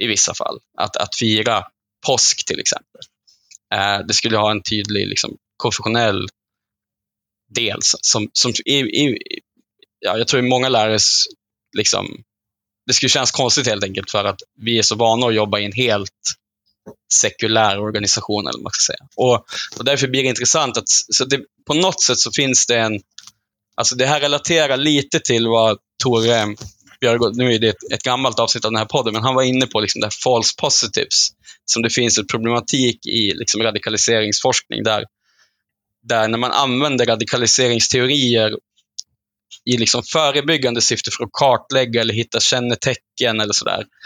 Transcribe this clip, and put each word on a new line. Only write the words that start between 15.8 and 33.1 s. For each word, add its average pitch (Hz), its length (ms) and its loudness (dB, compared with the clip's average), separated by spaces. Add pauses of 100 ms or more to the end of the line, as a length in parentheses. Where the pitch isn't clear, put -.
sekulär 110 640 2
organisation, 104 680 -2
eller - 120 -6
vad - 40 -14
man - 100 -10
ska - 200 -2
säga. - 140 -12 (100)
Och, 123 180 4 (440)
och 117 60 -10
därför 135 240 0
blir 131 140 0
det 127 60 0
intressant 120 480 0
att, 110 120 -4
så - 360 0
det, 135 160 0 (260)
på 147 80 -2
något 180 280 0
sätt - 160 2
så 113 140 -2
finns 135 340 2
det 117 120 2
en... 110 220 0 (760)
Alltså 123 200 -2
det 127 100 2
här 143 140 2
relaterar 143 560 2
lite 143 440 2
till 117 260 0
vad 113 320 4 (240)
Tore 113 540 2 (440)
Björgård, 117 360 2
nu 123 180 2
är 110 40 0
det 110 100 2
ett, - 240 -4
ett - 100 -6
gammalt 127 360 0
avsnitt 117 260 0
av 110 60 0
den 113 80 -2
här 110 80 -2
podden, 113 260 0
men 110 100 -2
han 131 120 0
var 131 80 4
inne 127 240 2
på 107 140 -2
liksom 107 200 -2
det 107 60 0
här - 180 -8
false 117 360 2
positives, - 680 0 (360)
som 117 180 -2
det 113 80 0
finns 117 280 0
en 101 80 -4
problematik 120 800 -2
i 104 280 0